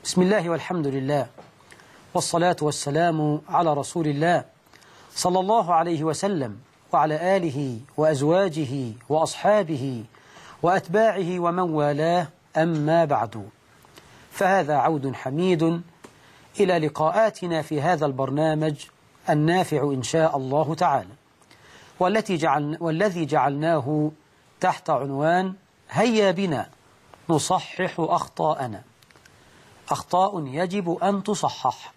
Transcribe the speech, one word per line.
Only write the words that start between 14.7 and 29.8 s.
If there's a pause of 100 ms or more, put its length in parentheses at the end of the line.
عود
حميد (760)
إلى
لقاءاتنا
في
هذا
البرنامج (440)
النافع
إن
شاء
الله
تعالى، (840)
والتي
جعلن-،
والذي
جعلناه (480)
تحت
عنوان (360)
هيا
بنا (600)
نصحح
أخطاءنا، (1040)